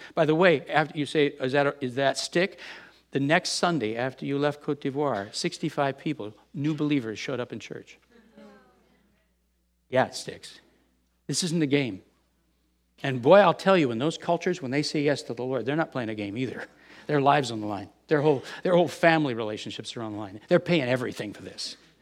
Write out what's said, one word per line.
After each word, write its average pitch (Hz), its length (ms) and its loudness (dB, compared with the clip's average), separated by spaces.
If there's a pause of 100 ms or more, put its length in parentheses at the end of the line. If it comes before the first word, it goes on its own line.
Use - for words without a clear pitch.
(140)
By 160 120 4
the 151 100 4
way, 170 340 4
after 156 280 0
you 143 80 -2
say, 143 360 2
"Is 127 120 -2
that, 143 280 2
is 123 140 -6
that 135 220 0
stick?" - 420 -2 (520)
The 139 100 -2
next 160 300 2
Sunday 127 440 0
after 131 300 -4
you 143 120 -2
left 143 240 -2
Côte 143 200 -4
d'Ivoire, 131 520 -2
sixty-five 147 640 -4
people, 107 360 -8 (200)
new 151 200 -2
believers, 143 440 -2
showed 131 220 -6
up 120 140 -8
in 113 60 -10
church. - 380 -16 (1900)
Yeah, 123 180 2
it - 80 -14
sticks. - 440 -14 (680)
This 143 160 -2
isn't 170 180 0
a 147 60 2
game. 127 340 0 (1000)
And 131 180 -2
boy, 160 160 10
I'll 180 160 8
tell 190 240 4
you, 139 140 4
in 113 80 -4
those 160 180 -2
cultures, 175 440 -2
when 123 100 -6
they 143 100 0
say 151 200 -2
yes 143 220 0
to 120 100 -10
the 120 100 -8
Lord, 127 220 -4
they're 143 120 -2
not 156 160 -2
playing 120 160 -4
a 110 60 -6
game 104 220 -6
either. 127 280 -6 (420)
Their 147 140 2
lives 139 300 4
on 110 100 -6
the 104 60 -6
line. 101 220 -8 (180)
Their 147 140 2
whole, 143 220 2 (200)
their 185 120 4
whole 175 120 6
family 156 460 2
relationships 110 640 -8
are 120 60 -8
on 110 120 -8
the 104 40 -8
line. 104 300 -12
They're 175 120 6
paying 165 240 0
everything 120 500 -2
for - 100 -16
this. - 340 -12 (240)